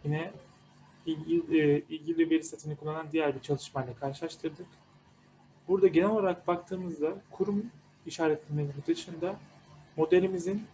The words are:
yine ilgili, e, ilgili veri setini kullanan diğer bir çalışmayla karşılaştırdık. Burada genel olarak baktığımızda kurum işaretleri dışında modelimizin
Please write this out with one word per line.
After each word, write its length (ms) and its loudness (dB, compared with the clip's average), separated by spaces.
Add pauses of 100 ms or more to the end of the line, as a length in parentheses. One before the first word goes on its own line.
yine 280 -4 (720)
ilgili, 560 2
e, 180 4 (100)
ilgili 400 0
veri 140 2
setini 320 -10
kullanan 360 -6
diğer 240 0
bir 60 -10
çalışmayla 540 -6
karşılaştırdık. 720 -8 (1000)
Burada 200 6
genel 220 6
olarak 380 0
baktığımızda 680 -2 (160)
kurum 340 0 (400)
işaretleri 640 -2 (200)
dışında 480 -2 (600)
modelimizin 760 2